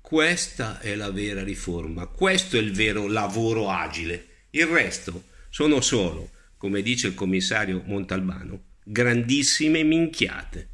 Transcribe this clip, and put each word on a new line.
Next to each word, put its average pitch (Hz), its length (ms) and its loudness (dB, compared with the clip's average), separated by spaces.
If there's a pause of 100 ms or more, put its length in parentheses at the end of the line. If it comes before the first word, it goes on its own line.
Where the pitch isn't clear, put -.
Questa 156 800 0
è 104 140 -4
la 104 160 -6
vera 101 320 -4
riforma, 85 640 -6
questo 190 500 2
è 113 40 6
il 107 120 0
vero 104 360 2
lavoro 110 640 0
agile. 85 560 -4 (240)
Il 160 160 2
resto 104 580 0 (240)
sono 147 320 4
solo, 90 500 0 (260)
come 101 260 -2
dice 120 260 0
il 90 60 -2
commissario 95 720 0
Montalbano, 95 800 -6 (200)
grandissime 123 960 2
minchiate. 156 920 0